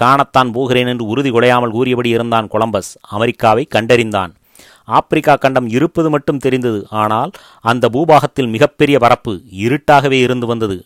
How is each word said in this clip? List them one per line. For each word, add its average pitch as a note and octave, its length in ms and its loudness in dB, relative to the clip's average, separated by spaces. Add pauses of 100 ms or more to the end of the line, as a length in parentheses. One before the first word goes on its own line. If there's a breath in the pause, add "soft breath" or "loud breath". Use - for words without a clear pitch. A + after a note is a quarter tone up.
காணத்தான் C3 520 2
போகிறேன்" B2 340 -2
என்று B2 180 -6
உறுதி B2+ 260 -2
குலையாமல் A#2+ 400 2
கூறியபடி A#2+ 380 -2
இருந்தான் A2+ 400 -2
கொலம்பஸ். G#2+ 520 -4
அமெரிக்காவை A#2 720 0
கண்டறிந்தான். A2 640 0 (480 soft breath)
ஆப்பிரிக்கா C#3+ 520 2
கண்டம் C3 320 0
இருப்பது D#3 420 0
மட்டும் D3 280 -2
தெரிந்தது. B2 520 -2
ஆனால் A2 400 -2 (300 loud breath)
அந்த A#2+ 320 2
பூபாகத்தில் C#3+ 560 0
மிகப்பெரிய C#3+ 500 0
பரப்பு A#2 420 0 (160)
இருட்டாகவே C#3 540 0
இருந்து B2+ 360 0
வந்தது A2 400 -4